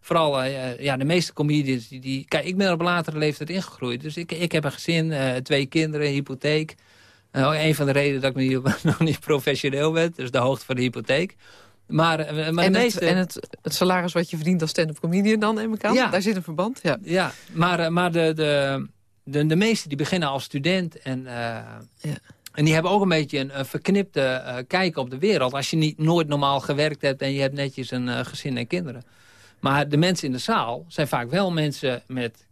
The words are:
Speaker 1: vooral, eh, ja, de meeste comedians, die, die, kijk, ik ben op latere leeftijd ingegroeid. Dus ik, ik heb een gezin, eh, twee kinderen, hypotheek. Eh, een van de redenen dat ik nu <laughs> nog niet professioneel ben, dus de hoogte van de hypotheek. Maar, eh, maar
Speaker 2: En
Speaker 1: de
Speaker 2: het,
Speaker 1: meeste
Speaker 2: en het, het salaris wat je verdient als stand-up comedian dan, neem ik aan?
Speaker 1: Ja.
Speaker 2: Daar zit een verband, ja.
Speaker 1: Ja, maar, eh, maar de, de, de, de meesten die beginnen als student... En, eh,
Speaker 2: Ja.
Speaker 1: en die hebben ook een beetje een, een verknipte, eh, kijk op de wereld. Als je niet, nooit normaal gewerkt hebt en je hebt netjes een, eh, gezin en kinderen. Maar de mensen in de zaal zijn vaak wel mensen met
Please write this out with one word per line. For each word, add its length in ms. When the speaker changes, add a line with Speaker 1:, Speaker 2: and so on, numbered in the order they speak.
Speaker 1:
vooral, 400
eh, 380
ja, 180
de 80
meeste 280
comedians, 540
die, 120
die, 280
kijk, 180
ik 120
ben 140
op 100
latere 360
leeftijd 320
ingegroeid. 520
Dus 160
ik, 140
ik 200
heb 120
een 80
gezin, 400
eh, 240
twee 300
kinderen, 420
hypotheek. 680
Eh, 340
een 100
van 100
de 60
redenen 300
dat 80
ik 80
nu 240
<laughs> 120
nog 160
niet 200
professioneel 720
ben, 240
dus 160
de 60
hoogte 280
van 100
de 60
hypotheek. 540
Maar, 320
eh, 160
maar 100
Speaker 2:
En 100
Speaker 1:
de 60
Speaker 2:
het, 100
Speaker 1:
meeste 340
Speaker 2:
en 120
het, 320
het 120
salaris 400
wat 160
je 60
verdient 260
als 80
stand-up 300
comedian 400
dan, 160
neem 180
ik 120
aan? 80
Speaker 1:
Ja. 160
Speaker 2:
Daar 120
zit 140
een 80
verband, 400
ja. 180
Speaker 1:
Ja, 300
maar, 280
eh, 100
maar 220
de, 240
de, 520
de, 220
de 100
meesten 340
die 80
beginnen 320
als 140
student... 580
En, 260
eh, 60
Speaker 2:
Ja. 180
Speaker 1:
en 120
die 80
hebben 180
ook 100
een 80
beetje 300
een, 200
een 60
verknipte, 560
eh, 340
kijk 300
op 120
de 80
wereld. 360
Als 160
je 80
niet, 200
nooit 300
normaal 320
gewerkt 420
hebt 200
en 120
je 80
hebt 140
netjes 360
een, 180
eh, 160
gezin 320
en 100
kinderen. 360
Maar 300
de 80
mensen 300
in 60
de 60
zaal 480
zijn 200
vaak 220
wel 220
mensen 560
met 440